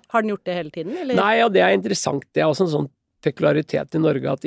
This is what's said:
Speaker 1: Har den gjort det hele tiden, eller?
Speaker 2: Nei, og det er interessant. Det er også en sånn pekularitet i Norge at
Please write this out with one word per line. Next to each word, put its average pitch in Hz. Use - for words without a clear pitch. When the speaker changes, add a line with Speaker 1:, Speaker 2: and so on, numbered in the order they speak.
Speaker 1:
Har 233
den 214
gjort 202
det 180
hele 160
tiden, 175
eller? 285
Speaker 2:
Nei, 220
og 226
det 185
er 190
interessant. 185
Det 151
er 156
også 156
en 165
sånn 147
pekularitet 151
i 160
Norge 143
at 143